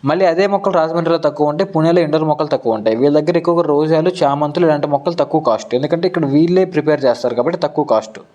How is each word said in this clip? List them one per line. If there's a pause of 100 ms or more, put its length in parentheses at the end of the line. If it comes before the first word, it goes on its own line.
మళ్ళీ
అదే
మొక్కలు
రాజమండ్రిలో
తక్కువ
ఉంటాయి,
పుణెలో
ఇండోర్
మొక్కలు
తక్కువ
ఉంటాయి.
వీళ్ళ
దగ్గర
ఎక్కువగా
రోజాలు, (120)
చామంతులు
ఇలాంటి
మొక్కలు
తక్కువ
కాస్ట్,
ఎందుకంటే
ఇక్కడ
వీళ్ళే
ప్రిపేర్
చేస్తారు
కాబట్టి
తక్కువ
కాస్ట్. (160)